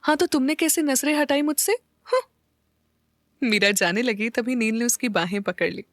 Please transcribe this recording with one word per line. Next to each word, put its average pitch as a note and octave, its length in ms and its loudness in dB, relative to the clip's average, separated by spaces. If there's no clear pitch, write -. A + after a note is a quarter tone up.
हाँ, D4+ 140 2
तो F4+ 80 2
तुमने D4 300 0
कैसे D#4+ 260 0
नजरें C#4+ 340 0
हटाई C#4+ 260 2
मुझसे? D4 300 0
हाँ। B4+ 180 0
मीरा G#3 280 2
जाने G3 300 0
लगी, A3 280 -2
तभी B3 260 -2
नील A3 200 0
ने A#3 100 -2
उसकी A#3+ 240 0
बाहें F#3+ 320 -2
पकड़ F3+ 280 -2
ली। - 240 -8